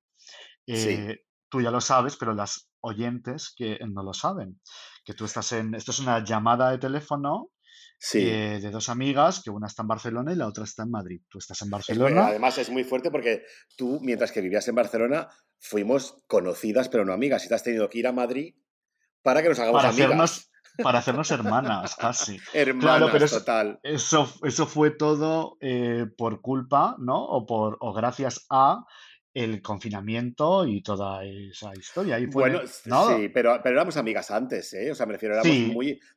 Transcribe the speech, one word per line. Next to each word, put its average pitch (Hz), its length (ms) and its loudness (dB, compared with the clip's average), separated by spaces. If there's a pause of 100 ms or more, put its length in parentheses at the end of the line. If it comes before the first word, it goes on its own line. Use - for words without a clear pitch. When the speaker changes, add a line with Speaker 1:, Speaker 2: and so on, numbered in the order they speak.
(720)
Speaker 1:
Sí. 107 280 0
Speaker 2:
eh, 104 200 -8 (280)
tú 131 140 -2
ya 117 80 0
lo 120 100 0
sabes, 131 380 2
pero 113 160 -2
las 104 340 -8 (120)
oyentes 120 760 -8
que 110 220 -6 (100)
no 98 140 -8
lo 98 100 -8
saben, 139 480 -6 (440)
que 104 100 -12
tú 110 100 -10
estás 107 280 -6
en, 110 220 -4
esto 113 180 -8
es - 80 -4
una 123 240 0
llamada 117 480 2
de 131 60 -2
teléfono 147 720 -4 (500)
Speaker 1:
Sí. - 220 -2
Speaker 2:
eh, 107 400 0
de 101 100 -8
dos 107 200 -6
amigas, 139 520 2
que 110 80 -8
una 104 180 -6
está - 140 -8
en 107 60 -4
Barcelona 117 440 -4
y 185 40 -2
la 139 100 -2
otra 107 180 -8
está - 180 -12
en 117 80 -6
Madrid. 90 380 -8
Tú 98 100 -20
estás - 240 -12
en 104 40 -8
Speaker 1:
Es 101 40 -6
muy, 101 80 -4
Speaker 2:
Barcelona. 135 480 4
Speaker 1:
además, 123 320 2
es 120 120 -2
muy 127 140 -2
fuerte 131 260 -2
porque 120 340 -2 (320)
tú, 135 260 -4
mientras 117 300 0
que 110 100 -4
vivías 95 260 -2
en 117 60 -2
Barcelona, 120 540 0 (300)
fuimos - 560 -2 (140)
conocidas, 107 600 0
pero 110 160 2
no 95 80 0
amigas. 123 320 0
Y - 40 -12
te 117 60 0
has 110 80 0
tenido 110 260 0
que 117 100 -8
ir 120 80 0
a 127 60 0
Madrid 127 420 -4 (680)
para 135 200 6
que 170 60 4
nos 143 100 4
hagamos 117 220 4
Speaker 2:
Para 127 80 6
Speaker 1:
amigas. 127 180 6
Speaker 2:
hacernos, 160 440 2 (320)
para 123 160 4
hacernos 135 320 -2
hermanas, 113 680 -2
Speaker 1:
<laughs> - 20 -12
Speaker 2:
casi. 107 400 -4 (140)
Speaker 1:
Hermanas, 131 320 2 (140)
Speaker 2:
Claro, 156 140 6
pero 147 120 6
eso, 147 140 2
Speaker 1:
total. 110 440 0
Speaker 2:
eso, 147 480 2 (140)
eso 151 220 0
fue 151 240 4
todo, 151 720 0
eh, 120 440 0 (140)
por 113 240 -2
culpa, 135 560 2
¿no? 135 260 -2
O 117 220 -2
por, 107 340 0
o 110 140 -4
gracias 123 560 -2
a 143 340 4 (480)
el 110 280 -4
confinamiento 117 1040 -2
y 101 160 -2
toda 98 440 -4
esa 98 520 -14
historia. 165 380 -4
Ahí 120 100 -2
fue 135 180 2
Speaker 1:
Bueno, 131 160 2
Speaker 2:
de, 127 40 -8
Speaker 1:
s-, - 240 -16
Speaker 2:
¿no? 170 300 6
Speaker 1:
sí, 104 100 -2
pero, 117 340 4
pero 127 120 2
éramos 156 240 2
amigas 110 320 -2
antes, 110 420 -4
¿eh? 107 180 -4
O 147 40 -6
sea, 131 100 -4
me 107 80 -2
refiero, 104 220 -4
éramos 135 200 4
Speaker 2:
Sí. 117 160 2
Speaker 1:
muy 127 300 -4 (160)